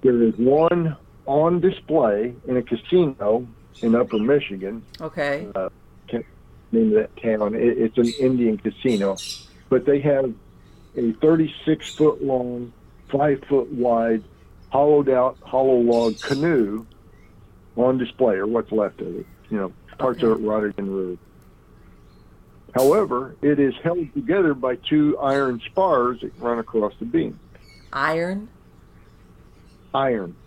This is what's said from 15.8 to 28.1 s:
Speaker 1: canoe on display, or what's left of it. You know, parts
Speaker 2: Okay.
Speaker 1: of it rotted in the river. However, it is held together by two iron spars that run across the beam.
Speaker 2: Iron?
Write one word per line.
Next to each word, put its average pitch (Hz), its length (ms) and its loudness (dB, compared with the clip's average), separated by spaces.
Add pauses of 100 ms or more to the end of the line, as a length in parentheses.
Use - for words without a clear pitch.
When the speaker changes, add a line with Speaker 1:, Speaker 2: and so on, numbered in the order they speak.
Speaker 1:
canoe 131 680 -2 (880)
on 127 240 2
display, 117 380 0
or 98 100 -4
what's 113 240 -4
left 107 280 -2
of 87 160 -10
it. - 120 -12 (240)
You 110 60 -4
know, 95 160 -6 (260)
parts 127 240 -2
Speaker 2:
Okay. 113 80 2
Speaker 1:
of 110 80 0
it 110 80 -6
rotted 107 320 -2
in 98 80 -6
the 95 40 -6
river. 92 260 -6 (1600)
However, 131 680 2
it 143 160 4
is 135 240 2
held 170 320 -2
together 147 400 0
by 127 220 -2
two 151 420 2
iron 135 440 0
spars 127 580 0
that - 180 -10
run 120 180 -2
across 107 420 -2
the 113 60 -8
beam. - 340 -4 (520)
Speaker 2:
Iron? 170 580 -4 (1400)